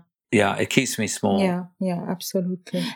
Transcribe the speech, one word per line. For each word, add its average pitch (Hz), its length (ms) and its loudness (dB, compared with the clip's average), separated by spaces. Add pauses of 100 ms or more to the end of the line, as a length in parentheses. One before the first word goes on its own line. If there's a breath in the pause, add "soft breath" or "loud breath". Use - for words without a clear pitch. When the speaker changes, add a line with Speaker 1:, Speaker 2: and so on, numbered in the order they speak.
(320)
Speaker 1:
Yeah, 101 260 4
it 107 120 -2
keeps - 300 2
me 107 80 0
small. 98 320 0
Speaker 2:
Yeah, 180 240 2 (160)
yeah, 180 280 -2
absolutely. 180 760 -4 (120)